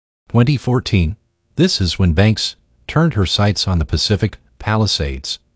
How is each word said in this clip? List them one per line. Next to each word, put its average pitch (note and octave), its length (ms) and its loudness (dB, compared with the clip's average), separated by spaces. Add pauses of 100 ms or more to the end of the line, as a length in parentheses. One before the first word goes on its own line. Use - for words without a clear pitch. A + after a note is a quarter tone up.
(300)
Twenty A#2+ 260 2
fourteen. G#2+ 640 0 (400)
This F3 240 0
is F2 180 -2
when F2+ 140 2
Banks G2+ 420 0 (320)
turned D#3+ 280 0
her G2 100 2
sights G#2 420 0
on F2+ 120 0
the D2+ 40 0
Pacific - 540 -2 (200)
Palisades, F2+ 800 -4 (160)